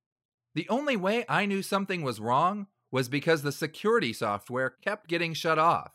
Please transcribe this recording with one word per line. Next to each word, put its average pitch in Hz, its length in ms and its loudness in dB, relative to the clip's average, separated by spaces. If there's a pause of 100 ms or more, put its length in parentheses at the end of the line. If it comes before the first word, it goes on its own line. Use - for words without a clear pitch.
(540)
The 160 140 -4
only 269 280 0
way 202 320 0
I 180 180 2
knew 196 160 0
something 196 400 -2
was 120 180 -2
wrong 170 480 2 (240)
was 127 160 0
because 147 340 2
the 143 80 -2
security 160 600 0
software 120 580 -2
kept - 380 -6
getting 165 260 -2
shut 160 240 0
off, 156 360 2